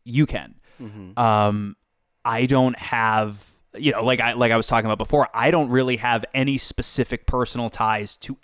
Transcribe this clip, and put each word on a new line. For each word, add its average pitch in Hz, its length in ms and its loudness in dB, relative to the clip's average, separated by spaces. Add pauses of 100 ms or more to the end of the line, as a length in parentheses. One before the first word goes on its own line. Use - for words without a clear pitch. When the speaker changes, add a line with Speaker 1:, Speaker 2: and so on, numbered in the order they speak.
Speaker 1:
you 131 220 2
can. 69 300 -8 (260)
Speaker 2:
Mm-hmm. 104 360 -12
Speaker 1:
Um, 104 580 2 (480)
I 117 220 0
don't 127 320 2
have, 110 760 -2 (240)
you 139 160 0
know, 110 120 -2
like 123 160 2
I, 117 140 0
like 120 180 2
I 113 60 4
was 110 100 0
talking 113 180 2
about 107 140 0
before, 135 340 2
I 120 160 2
don't 156 200 2
really 127 280 2
have 117 360 0
any 135 240 0
specific - 680 -4
personal 123 440 -2
ties 110 480 -2
to - 260 -12